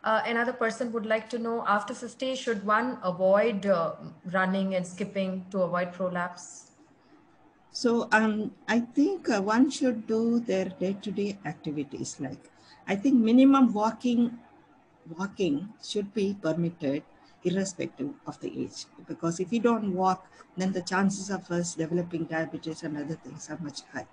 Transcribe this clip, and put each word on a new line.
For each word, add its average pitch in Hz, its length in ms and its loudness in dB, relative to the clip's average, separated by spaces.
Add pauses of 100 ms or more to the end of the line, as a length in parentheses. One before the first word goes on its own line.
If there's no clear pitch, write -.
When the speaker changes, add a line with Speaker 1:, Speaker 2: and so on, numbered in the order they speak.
Speaker 1:
Uh, 214 200 2
another 233 280 0
person 226 400 -2
would 220 140 -4
like 220 240 0
to 240 80 -4
know, 233 280 -4
after 208 260 0
fifty, 262 440 -6
should 208 280 -4
one 226 380 0
avoid, 190 640 2
uh, 170 300 2 (360)
running 190 440 0
and 175 100 -2
skipping 190 640 -4
to 190 120 0
avoid 180 300 0
prolapse? 180 760 -6 (1000)
Speaker 2:
So, 233 400 2
um, 214 400 2 (160)
I 226 120 4
think, 330 480 0
uh, 208 140 2
one 233 280 4
should 233 360 -2
do 233 340 2
their 190 260 0
day-to-day 196 800 -4
activities. 143 760 -8
Like, - 300 -10 (360)
I 196 100 0
think 254 200 4
minimum 247 560 8
walking, 233 680 0 (800)
walking 190 500 -2 (140)
should 202 320 -6
be 202 260 0
permitted 160 640 -2 (420)
irrespective 175 680 -2 (160)
of 151 140 -12
the - 80 -8 (140)
age. - 240 -10 (200)
Because 170 340 -4
if 180 120 -2
you 233 80 0
don't 214 340 2
walk, 185 320 0 (300)
then 190 160 0
the 180 100 -2
chances 196 480 0
of 180 200 -6
us 175 240 -2
developing 165 500 -2
diabetes 160 580 -6
and 147 160 -6
other 147 160 -6
things - 340 -14
are 156 140 -10
much 143 180 -10 (120)
higher. - 200 -12